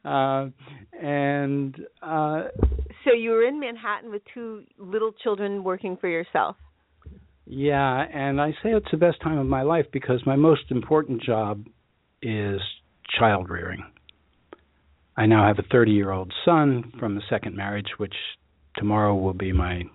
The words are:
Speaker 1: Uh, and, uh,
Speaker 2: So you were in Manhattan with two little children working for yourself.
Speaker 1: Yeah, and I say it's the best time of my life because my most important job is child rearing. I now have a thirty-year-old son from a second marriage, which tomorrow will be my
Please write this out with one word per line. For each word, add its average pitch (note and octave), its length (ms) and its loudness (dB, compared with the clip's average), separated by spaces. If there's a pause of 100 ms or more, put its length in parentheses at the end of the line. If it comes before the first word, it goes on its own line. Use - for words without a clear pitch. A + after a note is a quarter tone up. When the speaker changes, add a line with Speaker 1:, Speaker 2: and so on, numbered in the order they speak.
Speaker 1:
Uh, C3+ 420 0 (460)
and, C#3+ 800 -2 (260)
uh, D#3 420 -2 (600)
Speaker 2:
So C4 100 6
you A#3 180 0
were A3+ 140 4
in C#4+ 140 -2
Manhattan A3+ 520 -8
with G#3 100 -10 (120)
two A3+ 300 -12 (140)
little G#3+ 340 -4
children G3+ 540 -4
working F#3 340 -4
for F#3+ 80 -4
yourself. E3 480 -2 (960)
Speaker 1:
Yeah, C#3 640 2
and C#3 260 -2
I D3+ 120 2 (100)
say A3 80 -2
it's G#3+ 220 0
the E3 60 0
best E3 260 4
time D#3 160 0
of C3+ 80 0
my C3 160 0
life D#3 280 2
because B2+ 320 -2
my C3+ 120 2
most D3+ 340 6
important C3 540 0
job G#2+ 420 -2 (560)
is G#2 400 -4 (560)
child G2 320 2
rearing. F2 340 -8 (1300)
I A2 80 2
now G#2+ 220 8
have G#2 100 4
a G2+ 140 -6
thirty-year-old G2 600 2 (140)
son C#3+ 540 4
from G#2 180 -4
a G2+ 100 -6
second G2+ 280 -4
marriage, G2+ 320 -6 (100)
which G2 160 -6 (600)
tomorrow G#2 400 2
will F#2+ 180 0
be F#2+ 180 -4
my F#2 300 0 (140)